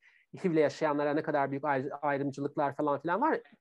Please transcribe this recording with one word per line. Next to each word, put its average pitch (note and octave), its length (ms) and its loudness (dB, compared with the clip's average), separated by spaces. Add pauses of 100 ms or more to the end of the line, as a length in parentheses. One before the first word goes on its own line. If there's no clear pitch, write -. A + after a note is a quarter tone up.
(440)
hiv'le E3 120 2
yaşayanlara D3 580 2
ne D#3 80 2
kadar C#3+ 280 0
büyük C#3 140 -4
ayrı-, C#3 300 0
ayrımcılıklar C#3+ 840 -2
falan C#3+ 240 0
filan F3 200 -2
var. D#4 200 2 (200)